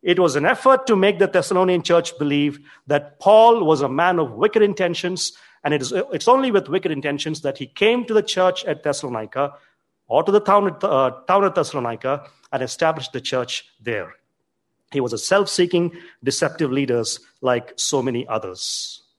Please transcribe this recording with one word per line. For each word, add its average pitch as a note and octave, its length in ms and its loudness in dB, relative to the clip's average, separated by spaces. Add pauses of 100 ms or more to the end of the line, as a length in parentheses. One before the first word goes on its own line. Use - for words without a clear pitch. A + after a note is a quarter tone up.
It F3 180 2
was E3 160 4
an D3 100 0
effort B3+ 420 4
to A3 100 4
make F#3+ 220 2
the G3 80 4
Thessalonian F#3 540 0
church E3+ 380 0
believe C#3+ 400 0 (280)
that C#3+ 340 -4
Paul A3 420 6
was D#3 180 2
a C#3 60 0
man E3+ 320 0
of C3 140 -2
wicked G#3+ 280 0
intentions, F#3 680 -2 (320)
and D3 100 0
it C#3+ 80 0
is, B2 120 -6
it's - 340 -4
only C4 240 2
with G3 160 0
wicked E3 240 -4
intentions D3 500 -6
that C#3 160 -6
he C#3+ 100 -12
came A#3 380 0
to A3+ 80 -6
the G#3+ 80 4
church F#3 440 -2
at D3+ 180 -6
Thessalonica, C3+ 720 -6 (540)
or C3 160 2
to G3 80 0
the G3+ 100 4
town G3+ 260 4
at, D#3 160 -8
uh, C3+ 280 2 (140)
town G3 200 2
at F3+ 100 0
Thessalonica, C3 720 -4 (240)
and B2+ 100 -4
established D3+ 520 -4
the B2 80 -8
church - 420 -6 (180)
there. G#2+ 340 -8 (760)
He C#3+ 80 -4
was A#2+ 140 -2
a A2+ 40 -6
self-seeking, F3+ 760 0 (280)
deceptive C#3 500 -2
leader B2 320 0 (360)
like B2 380 -2
so - 240 -2
many B2 260 -4
others. - 760 -8 (140)